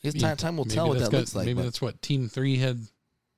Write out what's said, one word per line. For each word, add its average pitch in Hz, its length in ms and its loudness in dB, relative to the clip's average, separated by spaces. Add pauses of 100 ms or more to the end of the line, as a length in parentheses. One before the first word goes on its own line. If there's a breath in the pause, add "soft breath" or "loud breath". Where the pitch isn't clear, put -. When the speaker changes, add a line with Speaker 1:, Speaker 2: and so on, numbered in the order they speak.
Speaker 1:
I 143 40 0
guess 151 80 -2
Speaker 2:
Maybe, 151 80 0
Speaker 1:
time, 156 140 2
time 165 200 -2
will 131 80 0
Speaker 2:
maybe 110 100 -4
Speaker 1:
tell 165 120 2
what 135 100 2
Speaker 2:
that's 120 120 2
Speaker 1:
that - 20 0
Speaker 2:
got, 135 80 4
Speaker 1:
looks - 160 -4
like, 92 100 0
Speaker 2:
maybe 120 120 0
Speaker 1:
but 123 80 0
Speaker 2:
that's 120 160 -6
what 120 200 -4
Team 131 260 0
Three 135 300 0
had, 127 220 0 (580)